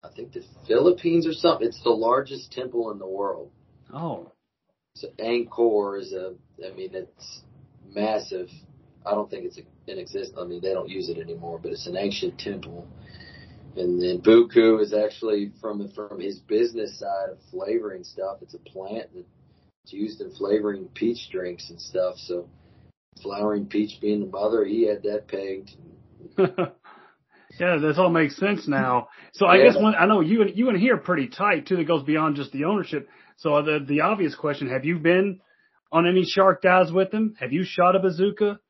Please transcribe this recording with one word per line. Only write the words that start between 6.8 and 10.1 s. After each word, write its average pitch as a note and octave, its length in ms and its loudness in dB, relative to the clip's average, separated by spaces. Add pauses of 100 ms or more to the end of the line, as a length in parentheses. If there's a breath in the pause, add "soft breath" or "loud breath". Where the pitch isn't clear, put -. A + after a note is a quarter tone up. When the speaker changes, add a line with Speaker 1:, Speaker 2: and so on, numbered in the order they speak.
Speaker 1:
it's - 480 -16 (520)
massive. G#2 560 -6 (560)
I G2+ 60 -4
don't G#2 180 -2
think F2+ 160 -10
it's - 140 -12 (280)
in F#2 120 -12
existence. F#2 400 -10